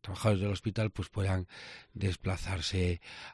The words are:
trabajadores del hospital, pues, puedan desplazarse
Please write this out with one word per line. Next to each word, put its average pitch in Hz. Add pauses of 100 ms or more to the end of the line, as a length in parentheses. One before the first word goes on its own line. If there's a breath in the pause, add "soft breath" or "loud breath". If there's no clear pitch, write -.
trabajadores 95
del 101
hospital, 110
pues, -
puedan 95 (460 loud breath)
desplazarse 92 (320 loud breath)